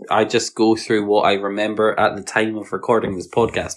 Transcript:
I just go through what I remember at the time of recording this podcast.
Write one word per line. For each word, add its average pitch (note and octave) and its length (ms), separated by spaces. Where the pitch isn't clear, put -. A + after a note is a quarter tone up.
I G#2+ 140
just A2 320
go A2 220
through G#2+ 280
what G#2 200
I G2+ 80
remember G#2 680
at G#2 160
the G2 80
time A2 340
of G#2 140
recording G#2 460
this F2 120
podcast. G2 480